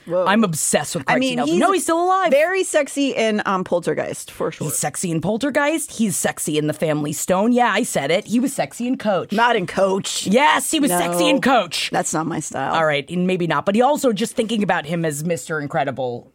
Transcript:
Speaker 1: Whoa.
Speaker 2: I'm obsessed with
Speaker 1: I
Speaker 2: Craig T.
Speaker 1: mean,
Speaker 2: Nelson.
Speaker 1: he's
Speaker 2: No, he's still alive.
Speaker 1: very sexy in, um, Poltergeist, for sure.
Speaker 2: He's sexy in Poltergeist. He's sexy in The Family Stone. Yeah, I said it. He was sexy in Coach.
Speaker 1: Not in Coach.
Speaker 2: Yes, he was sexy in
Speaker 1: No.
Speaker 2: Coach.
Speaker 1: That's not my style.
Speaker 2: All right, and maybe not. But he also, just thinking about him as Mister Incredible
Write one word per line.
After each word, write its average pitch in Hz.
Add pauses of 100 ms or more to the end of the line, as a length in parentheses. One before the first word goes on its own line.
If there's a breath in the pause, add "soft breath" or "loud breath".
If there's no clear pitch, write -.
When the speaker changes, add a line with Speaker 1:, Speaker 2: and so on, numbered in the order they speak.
Speaker 1:
Whoa. 175
Speaker 2:
I'm 208
obsessed 170
with 147
Speaker 1:
I 233
Speaker 2:
Craig 254
T. 262
Speaker 1:
mean, 247
Speaker 2:
Nelson. 294
Speaker 1:
he's 339
Speaker 2:
No, 370
he's 370
still 330
alive. 370
Speaker 1:
very 349
sexy 277
in, 220
um, 185
Poltergeist, 170
for 165
sure. 147
Speaker 2:
He's 143
sexy 160
in 160
Poltergeist. 285
He's 214
sexy 151
in 151
The 151
Family 151
Stone. 196
Yeah, 240
I 277
said 143
it. 208
He 208
was 254
sexy -
in 254
Coach. 190
Speaker 1:
Not 233
in 185
Coach. 190
Speaker 2:
Yes, 277
he 311
was 247
sexy 175
in 294
Speaker 1:
No. 180
Speaker 2:
Coach. 214
Speaker 1:
That's 175
not 160
my 160
style. 139
Speaker 2:
All 160
right, 143
and 180
maybe 180
not. 147
But 202
he 233
also, 277
just 208
thinking 220
about 180
him 170
as 151
Mister 160
Incredible 135